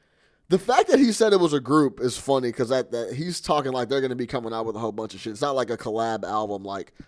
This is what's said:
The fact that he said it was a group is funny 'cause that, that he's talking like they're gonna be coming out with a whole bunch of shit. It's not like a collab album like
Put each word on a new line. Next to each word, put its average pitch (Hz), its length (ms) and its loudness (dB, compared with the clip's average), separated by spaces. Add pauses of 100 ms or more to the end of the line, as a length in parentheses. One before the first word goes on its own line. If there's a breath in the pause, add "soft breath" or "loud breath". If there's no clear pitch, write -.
(500)
The 180 100 4
fact 330 300 4
that 269 100 6
he 240 120 6
said 208 220 4
it 190 60 6
was 160 140 4
a 143 60 2
group 131 400 2
is 120 180 -2
funny 127 340 0
'cause 117 180 -2
that, 131 220 0
that 117 220 -6
he's 165 280 -6
talking 147 300 0
like 127 180 -2
they're 135 120 0
gonna 127 140 -2
be 123 120 -6
coming 113 260 -6
out 113 140 -4
with 104 80 -6
a 107 40 -8
whole 110 120 -4
bunch 107 240 -8
of 95 40 -16
shit. 113 120 -8
It's 104 100 -14
not 143 140 0
like 120 160 -2
a 110 60 -4
collab 113 460 -4
album 101 400 -4
like 98 300 -10 (140 loud breath)